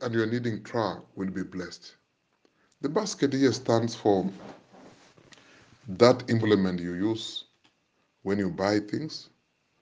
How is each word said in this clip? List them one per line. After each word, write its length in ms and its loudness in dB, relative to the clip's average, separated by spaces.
and 120 -4
your 120 2
kneading 380 -4
trough 380 -2
will 160 -4
be 120 -6
blessed. 520 -12
The 80 -2
basket 440 -2
here 200 4
stands 420 0
for 340 2
that 420 6
implement 500 2
you 140 -6
use 500 -4
when 160 -2
you 120 0
buy 300 0
things 480 -8